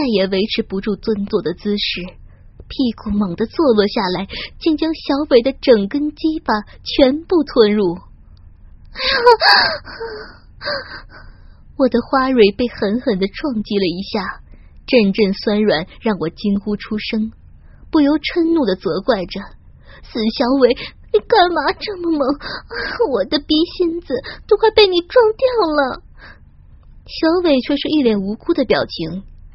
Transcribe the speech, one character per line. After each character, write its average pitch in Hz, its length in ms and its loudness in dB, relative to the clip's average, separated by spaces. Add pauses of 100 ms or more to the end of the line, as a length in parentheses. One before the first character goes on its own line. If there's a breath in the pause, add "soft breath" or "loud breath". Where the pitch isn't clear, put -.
(120)
也 190 140 2
维 190 200 0
持 220 180 -4
不 190 160 -6
住 202 160 -2
蹲 202 300 -4
坐 190 160 -2
的 165 120 -4
姿 208 240 -4
势， - 240 -6 (640 soft breath)
屁 254 300 -2
股 - 140 -10
猛 202 260 -2
地 226 100 -2
坐 285 260 2
落 208 140 4
下 196 220 -2
来， 185 180 -4 (320 loud breath)
竟 320 180 2
将 320 180 -2
小 302 200 -2 (160)
伟 233 120 6
的 269 100 0
整 220 340 4
根 294 240 -2
鸡 320 300 -4
巴 - 120 -4 (300 soft breath)
全 285 400 2
部 330 220 2
吞 214 320 2
入。 185 220 0 (920)
<laughs> 523 2750 -2
我 262 100 4
的 240 140 0
花 262 280 0
蕊 220 200 6
被 240 160 -2
狠 226 340 -4
狠 202 200 -2
地 196 80 0
撞 233 340 -6
击 202 160 -4
了 190 80 0
一 175 160 -4
下， 196 400 -8 (440 soft breath)
阵 208 260 4
阵 202 200 2
酸 208 300 -2
软 180 240 0 (140 loud breath)
让 208 180 -2
我 160 100 -4
惊 202 320 -2
呼 208 160 -4
出 214 220 -8
声， 220 340 -4 (580 soft breath)
不 320 100 4
由 294 180 4
嗔 330 340 0
怒 302 140 2
地 185 100 0
责 180 240 -4
怪 202 240 0
着 196 160 -10 (640 loud breath)
：“死 - 160 -6 (160)
小 240 100 2 (140)
伟， 247 160 4 (360 loud breath)
你 427 80 4
干 359 320 2
嘛 311 200 0
这 - 240 -10
么 339 160 -4
猛？ 285 260 0 (720 loud breath)
我 240 140 0
的 294 160 -2
逼 311 240 0 (120)
心 339 240 -2
子 - 140 -6 (320 loud breath)
都 427 100 4
快 440 140 2
被 427 160 6
你 349 140 0
撞 440 320 4
掉 508 140 0 (260)
了。” 285 300 -2 (1040 loud breath)
小 - 220 -4 (160)
伟 285 180 4
却 285 160 -2
是 330 120 -6
一 302 140 2
脸 220 180 2
无 202 160 -4
辜 - 180 -4
的 269 100 0
表 147 220 2
情 165 380 -10 (300)